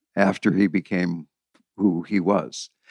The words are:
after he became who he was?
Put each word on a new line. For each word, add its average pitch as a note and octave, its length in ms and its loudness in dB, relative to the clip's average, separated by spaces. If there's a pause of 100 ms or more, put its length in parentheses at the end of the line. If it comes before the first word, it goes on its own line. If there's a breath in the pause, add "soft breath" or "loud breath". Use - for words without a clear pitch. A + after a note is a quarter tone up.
(160)
after G2 380 2
he G2 120 2
became F2 640 -2 (500)
who F2+ 240 0
he G2 180 -2
was? F2 520 -2 (200 soft breath)